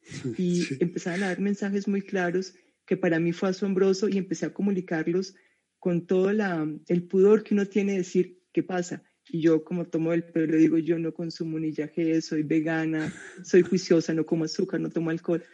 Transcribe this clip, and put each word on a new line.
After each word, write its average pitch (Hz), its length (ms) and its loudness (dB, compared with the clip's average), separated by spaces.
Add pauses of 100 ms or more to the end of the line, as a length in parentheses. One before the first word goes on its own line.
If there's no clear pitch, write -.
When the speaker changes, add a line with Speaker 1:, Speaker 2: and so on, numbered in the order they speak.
Speaker 1:
<laughs> - 360 -8
Speaker 2:
y 175 280 2
Speaker 1:
Sí. 135 140 -6
Speaker 2:
empezaban 175 440 -2
a 196 40 -2
dar 180 120 -4
mensajes 202 480 -2
muy 196 140 0
claros 185 540 -4 (300)
que 185 120 0
para 165 220 2
mí 170 140 2
fue 190 160 -2
asombroso 190 600 2
y 196 80 0
empecé 180 300 -4
a 156 60 -8
comunicarlos 180 840 -2 (420)
con 175 300 -2
todo 190 260 2
la, 180 340 -2 (200)
el 175 200 0
pudor 202 360 6
que - 100 -2
uno 202 140 2
tiene 202 260 0
de 190 60 -2
decir, 180 420 -2 (100)
"¿Qué 165 120 0
pasa?". 180 400 -6 (280)
Y 165 100 -4
yo 156 220 4
como 170 220 -4
tomo 160 260 -2
el 170 120 0
pelo, 160 340 0
digo, 160 220 6
"Yo 160 180 0
no 160 160 -4
consumo 160 460 -6
ni 156 120 -4
yagé, 160 500 -2
soy 156 220 -4
vegana, 160 720 -2 (300)
soy 185 180 6
juiciosa, 175 540 2
no 156 100 0
como 165 200 -2
azúcar, 175 360 -4
no 160 80 -4
tomo 165 220 -4
alcohol". 170 320 -2 (100)